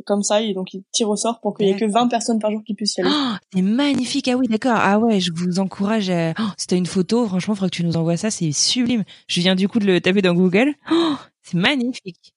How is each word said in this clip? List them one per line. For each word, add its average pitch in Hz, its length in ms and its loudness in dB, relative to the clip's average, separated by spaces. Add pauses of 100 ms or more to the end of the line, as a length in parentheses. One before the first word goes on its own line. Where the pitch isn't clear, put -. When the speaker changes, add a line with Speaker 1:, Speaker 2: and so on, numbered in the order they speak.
Speaker 1:
comme 202 180 0
ça. 214 180 0
Et 214 120 -2
donc, 185 200 -8
ils 190 200 -14
tirent 220 160 0
au 208 80 0
sort 226 240 -4
pour 208 160 -4
qu'il 208 100 2
y - 20 4
ait 196 60 2
que 196 80 -4
Speaker 2:
D'accord. 220 200 2
Speaker 1:
vingt 247 40 2
personnes 233 320 -2
par 214 120 -2
jour 214 140 -6
qui 208 100 -6
puissent 202 200 -4
y 185 60 -2
aller. 220 120 2
Speaker 2:
Oh, 269 200 -2 (200)
c'est 185 80 0
magnifique. 254 680 0
Ah 247 80 0
oui, 262 100 0
d'accord. 220 300 0
Ah 196 220 4
ouais, 220 200 2
je 175 140 -2
vous 175 260 -4
encourage 196 500 -2
à... 165 300 0
Oh, 220 40 -2 (140)
si - 100 -10
t'as 180 100 0
une 180 80 0
photo, 208 420 0
franchement, 185 280 -2
faudrait 190 160 -2
que - 40 -10
tu 170 100 -2
nous 165 120 0
envoies 165 180 0
ça. 208 160 -2
C'est 156 220 -2
sublime. 240 500 0 (240)
Je 175 140 -2
viens 185 140 4
du 190 120 2
coup 233 120 0
de 202 60 0
le 185 140 4
taper 185 220 2
dans 180 120 4
Google. 185 420 4 (140)
Oh, 330 260 2 (260)
c'est - 160 -4
magnifique. 240 800 -4